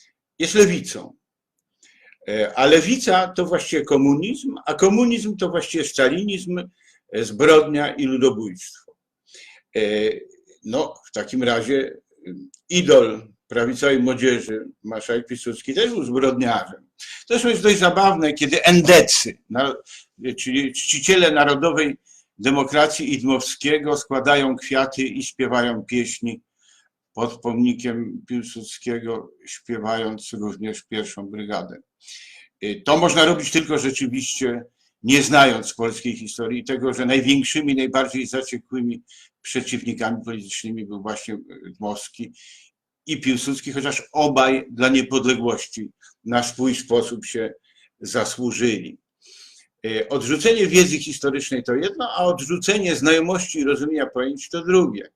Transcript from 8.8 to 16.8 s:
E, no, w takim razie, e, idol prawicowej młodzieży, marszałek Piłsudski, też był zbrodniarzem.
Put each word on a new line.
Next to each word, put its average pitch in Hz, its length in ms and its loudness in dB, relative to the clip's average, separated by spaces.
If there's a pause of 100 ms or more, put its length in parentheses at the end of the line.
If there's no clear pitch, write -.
E, 107 40 0 (840)
no, 120 300 -4 (140)
w - 40 -20
takim 123 300 -4
razie, 120 540 0 (300)
e, 90 60 -14 (360)
idol 123 600 4 (200)
prawicowej 127 500 0
młodzieży, 120 680 0 (160)
marszałek 117 420 -6
Piłsudski, 123 480 -8
też 226 160 2
był 196 140 -4
zbrodniarzem. 123 840 -2 (400)